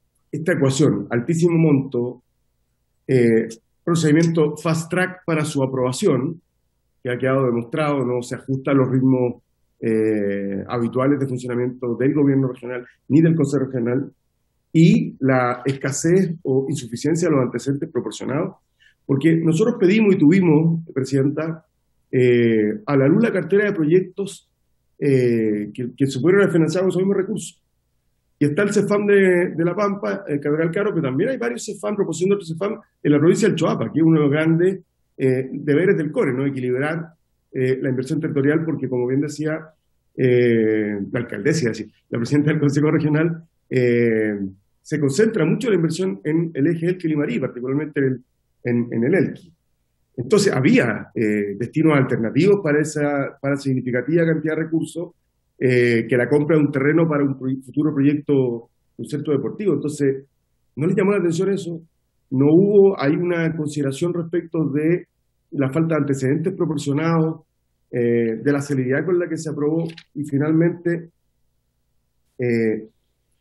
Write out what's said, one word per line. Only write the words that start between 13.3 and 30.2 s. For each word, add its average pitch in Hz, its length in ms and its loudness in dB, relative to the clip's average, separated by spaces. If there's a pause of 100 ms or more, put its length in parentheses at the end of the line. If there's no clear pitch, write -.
Consejo 143 300 0
Regional, 127 460 -4 (600)
y 165 480 4
la 127 460 0
escasez 165 800 0
o 135 260 -2
insuficiencia 147 600 -2
de 156 60 2
los 131 100 2
antecedentes 135 440 -6
proporcionados? 120 680 -6 (500)
Porque 147 300 2
nosotros 165 420 2
pedimos 202 340 4
y - 60 2
tuvimos, 165 760 4
Presidenta, 147 720 -2 (460)
eh, 117 720 4
a 143 100 0
la 135 120 4
luz 202 160 4
la 226 100 0
cartera 196 320 0
de 202 80 -2
proyectos, 180 720 -2 (560)
eh, 113 720 0
que, 123 240 -10
que 139 80 0
se 135 140 -4
pudieron 185 320 4
financiar 165 320 2
con 190 60 2
esos 175 120 -2
mismos 196 160 0
recursos. - 460 -8 (760)
Y 147 80 2
está 147 160 0
el 202 100 0
cefam 202 360 0
de, 185 480 4
de 165 100 -2
La 175 100 0
Pampa, 202 520 -4